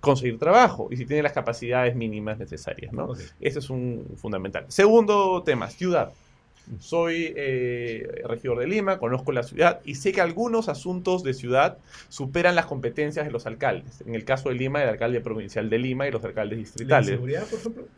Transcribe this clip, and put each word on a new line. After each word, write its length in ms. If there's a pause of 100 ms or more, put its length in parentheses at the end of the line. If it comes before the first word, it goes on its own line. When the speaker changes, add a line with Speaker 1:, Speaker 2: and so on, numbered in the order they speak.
Speaker 1:
conseguir 380
trabajo 520
y 60
si 100
tiene 160
las 100
capacidades 640
mínimas 420
necesarias, 540
¿no? 140
Speaker 2:
Ok. 140 (200)
Speaker 1:
Ese 200
es 100
un 340 (120)
fundamental. 520
Segundo 760
tema, 260
ciudad. 400 (600)
Speaker 2:
Ujú. 120
Speaker 1:
Soy, 520
eh, 720 (220)
regidor 300
de 80
Lima, 320
conozco 340
la 100
ciudad 440
y 80
sé 180
que 80
algunos 480
asuntos 560
de 80
ciudad 460 (320)
superan 440
las 120
competencias 580
de 80
los 140
alcaldes. 600
En 80
el 120
caso 240
de 40
Lima, 280
el 80
alcalde 320
provincial 480
de 80
Lima 280
y 40
los 140
alcaldes 340
Speaker 2:
¿La 40
Speaker 1:
distritales. 460
Speaker 2:
inseguridad, 380
por 120
ejemplo? 260 (140)